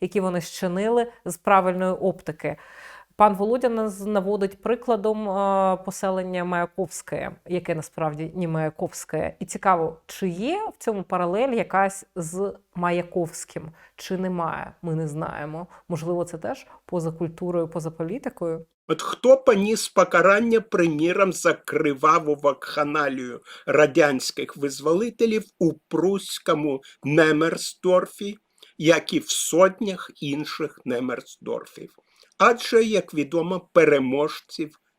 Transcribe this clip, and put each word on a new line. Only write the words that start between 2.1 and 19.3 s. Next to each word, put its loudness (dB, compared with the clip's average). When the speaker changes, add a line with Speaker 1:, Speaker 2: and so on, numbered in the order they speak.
Speaker 1:
Пан 6
Володя 0
нас -4
наводить -2
прикладом, -2
е, 2
поселення -4
Маяковське, -4
яке -4
насправді -6
не -4
Маяковське. -4
І -8
цікаво, 0
чи -6
є -4
в -14
цьому -4
паралель -2
якась -2
з -6
Маяковським, -4
чи -6
немає, -4
ми -4
не -2
знаємо. -8
Можливо, -4
це -12
теж -8
поза -4
культурою, -4
поза -8
політикою. -8
Speaker 2:
От -2
хто 4